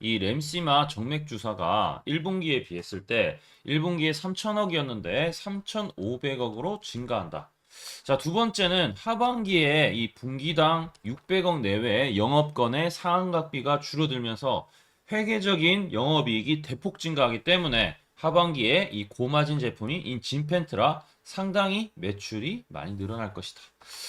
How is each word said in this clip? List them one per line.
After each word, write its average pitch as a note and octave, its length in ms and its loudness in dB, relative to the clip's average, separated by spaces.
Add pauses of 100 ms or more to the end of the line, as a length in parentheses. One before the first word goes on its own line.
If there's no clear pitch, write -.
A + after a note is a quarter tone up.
이 A2 180 0
램시마 D3 720 2
정맥 D3 380 -4
주사가 G2 800 0
일 D#3 180 -2
분기에 D#3+ 420 -2
비했을 F2 420 -10
때 F#2 320 0 (240)
일 D3+ 200 0
분기에 D#3+ 320 0
삼천억이었는데 E3 1200 -2
삼천오백억으로 C3+ 1500 -4
증가한다. G2 680 -6 (540)
자, C#3 120 4
두 D3+ 160 -4
번째는 F#3 640 2
하반기에 F#3+ 1000 2
이 A2+ 200 -2
분기당 D#3 800 0 (120)
육백억 E3+ 560 0
내외의 A2 560 2
영업권의 C#3+ 720 2
상한각비가 D#3+ 920 0
줄어들면서 B2+ 880 -2 (460)
회계적인 G3 800 2
영업이익이 C3 680 2
대폭 - 360 -6
증가하기 C3+ 460 0
때문에 C3+ 520 2 (240)
하반기에 D#3+ 720 2
이 G#2 160 -6
고마진 D3 500 0
제품인 B2 640 -4
진펜트라 D3+ 800 0 (220)
상당히 G3 720 -2
매출이 G#2+ 720 -6
많이 D#2 300 -8
늘어날 G#2 340 -6
것이다. - 300 -12 (460)